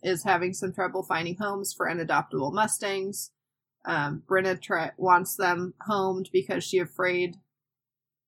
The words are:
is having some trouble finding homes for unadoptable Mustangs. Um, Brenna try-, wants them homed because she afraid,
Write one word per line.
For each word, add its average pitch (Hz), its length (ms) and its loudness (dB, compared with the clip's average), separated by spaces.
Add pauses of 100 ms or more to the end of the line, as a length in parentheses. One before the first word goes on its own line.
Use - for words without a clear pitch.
is 175 220 0
having 180 300 2
some 185 180 -4
trouble 185 320 -2
finding 170 320 -2
homes 202 380 -4
for 175 160 -2
unadoptable 165 640 -2
Mustangs. 196 800 -2 (520)
Um, 151 420 -2
Brenna 185 360 2
try-, 165 360 -2
wants 185 380 4
them 180 460 0
homed 190 500 0
because 185 320 2
she - 140 0
afraid, 180 580 0 (920)